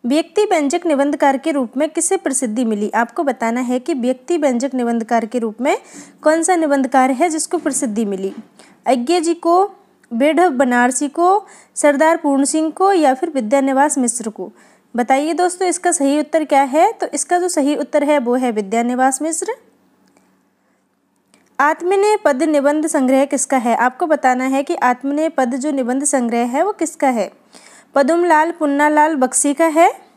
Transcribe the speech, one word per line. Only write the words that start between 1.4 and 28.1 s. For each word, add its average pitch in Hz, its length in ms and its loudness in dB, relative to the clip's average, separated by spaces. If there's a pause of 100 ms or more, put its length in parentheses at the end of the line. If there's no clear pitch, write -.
रूप 262 260 -4
में 302 140 0
किसे 339 260 -2
प्रसिद्धि 262 480 -2
मिली? 214 260 -2
आपको 233 320 -2
बताना 240 380 -2
है 247 180 -4
कि 302 160 -4
व्यक्ति 254 440 -4
व्यंजक 262 360 -2
निबंधकार 233 520 -2
के 247 120 -6
रूप 226 220 -6
में 311 160 0 (460)
कौन 320 200 2
सा 359 140 2
निबंधकार 277 540 2
है 285 200 0
जिसको 320 280 -4
प्रसिद्धि 240 460 -4
मिली? 196 300 -6 (520)
अज्ञे 262 340 2
जी 330 140 0
को, 349 300 2 (460)
बेढब 294 420 2
बनारसी 254 560 2
को, 370 380 0 (300)
सरदार 311 400 2
पूर्ण 285 280 0
सिंह 311 260 -2
को 381 220 0
या 302 220 4
फिर 339 160 -6
विद्यानिवास 269 680 0
मिश्र 233 300 -4
को? 196 220 -12 (440)
बताइए 269 380 0
दोस्तों 359 360 0
इसका 349 240 -2
सही 277 280 0
उत्तर 302 240 -2
क्या 277 180 2
है? 302 300 2
तो 370 140 -6
इसका - 320 -2
जो 359 100 -2
सही 294 280 0
उत्तर 294 280 -2
है 294 140 2
वो 240 160 0
है 247 180 0
विद्यानिवास 240 720 0
मिश्र। 330 320 -4 (2000)
आत्मनेय 359 580 2
पद 285 260 0
निबंध 302 440 0
संग्रह 269 380 2
किसका 277 320 -2
है? 233 200 0
आपको 254 300 0
बताना 262 380 0
है 269 180 0
कि 330 120 -4
आत्मनेय 277 540 -2
पद 262 280 -2
जो 277 160 -4
निबंध 269 320 -2
संग्रह 240 420 0
है 269 180 -2
वो 415 80 -2
किसका 302 360 -2
है? 233 220 -2 (640)
पदुमलाल 320 560 2